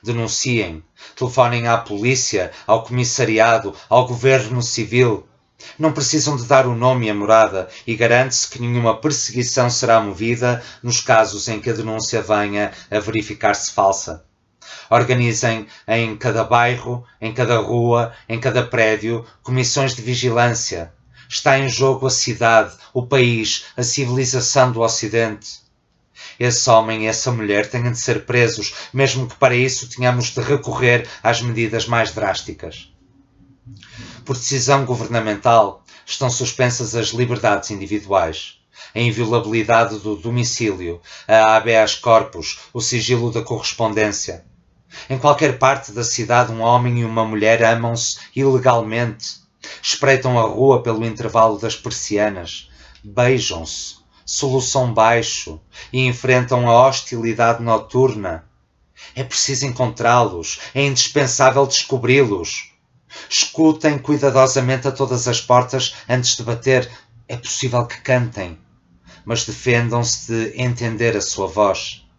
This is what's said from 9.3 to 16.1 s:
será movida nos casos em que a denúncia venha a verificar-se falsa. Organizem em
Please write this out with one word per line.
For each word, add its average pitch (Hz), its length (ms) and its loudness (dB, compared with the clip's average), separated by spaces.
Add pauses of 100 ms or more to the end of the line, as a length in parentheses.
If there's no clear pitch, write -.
será 117 300 4
movida 117 640 -2 (200)
nos 120 180 -2
casos 110 460 2
em 110 120 -6
que 120 100 -6
a 113 40 0
denúncia 110 480 -4
venha 104 500 -2 (200)
a 104 80 0
verificar-se 104 720 -4
falsa. 95 540 -2 (640)
Organizem 117 800 2 (200)
em 113 300 0